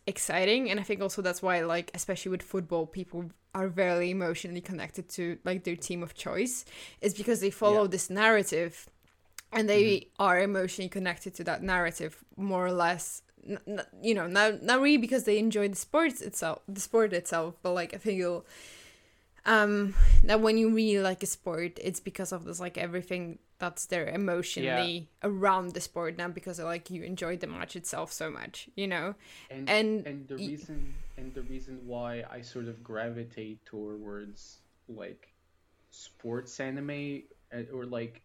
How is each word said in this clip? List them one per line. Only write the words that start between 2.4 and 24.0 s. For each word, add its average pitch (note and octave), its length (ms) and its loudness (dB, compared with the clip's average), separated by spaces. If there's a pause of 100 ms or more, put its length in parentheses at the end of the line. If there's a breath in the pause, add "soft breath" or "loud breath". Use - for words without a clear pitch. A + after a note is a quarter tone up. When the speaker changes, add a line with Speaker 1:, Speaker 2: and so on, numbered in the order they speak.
Speaker 1:
football, E3+ 440 -4
people E3+ 400 -10 (280)
are F#3+ 140 -2
very F3 420 2
emotionally F3 520 -4
connected E3+ 480 -10
to, F3 340 -6
like, F#3 200 -4
their F3 120 -4
team F3 260 -8
of E3+ 120 -10
choice, - 500 -4 (380 loud breath)
is G#3 100 2
because G#3 300 0
they G3 80 2
follow G#3 320 4
Speaker 2:
Yeah. G3 60 2
Speaker 1:
this F3+ 200 -4
narrative, G3 800 2 (640)
and G#3+ 160 0
they G#3 140 6
Speaker 2:
Mm-hmm. G3+ 400 2
Speaker 1:
are F3+ 180 6
emotionally F#3+ 480 -2
connected F#3 460 -6
to E3+ 100 -10
that E3+ 160 -2
narrative F3 640 -2 (120)
more F#3+ 280 -2
or F3+ 80 0
less. F3 500 -2 (240)
N-, G3+ 200 -6
n-, G3+ 200 -6 (140)
you A3 140 2
know, F3 140 0
not, G#3 340 4
not B3 180 4
really D4 160 8
because B3 280 0
they G3+ 140 4
enjoy G#3+ 300 2
the G3 80 -4
sports D4 460 0
itself, - 460 -6
the G3 120 -10
sport A3 320 2
itself, E3+ 480 -2
but, F3+ 120 -2
like, F3 200 -2
I - 60 -10
feel, F3+ 480 -2 (960 loud breath)
um, G#3 500 4 (300 loud breath)
that G#3+ 160 8
when A3 180 6
you A3+ 140 6
really A3 300 4
like F#3 200 -2
a F#3+ 40 -4
sport, F3 560 -6
it's F3+ 180 -6
because F#3 320 -8
of E3+ 120 -10
this, E3+ 160 -10
like, F3+ 180 -8
everything F3 600 -6 (180)
that's F3 280 -6
there E3+ 220 -2